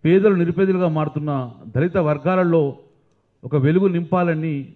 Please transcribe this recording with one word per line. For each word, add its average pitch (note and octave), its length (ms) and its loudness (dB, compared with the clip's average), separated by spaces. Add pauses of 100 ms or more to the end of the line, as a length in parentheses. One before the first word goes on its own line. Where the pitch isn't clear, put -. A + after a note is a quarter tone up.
పేదలు G3 300 4
నిరుపేదలుగా F3+ 540 0
మారుతున్న D3 640 -4 (240)
దళిత E3+ 200 0
వర్గాలలో E3 800 0 (680)
ఒక B2 120 -4
వెలుగు D#3+ 300 2
నింపాలని E3 880 -2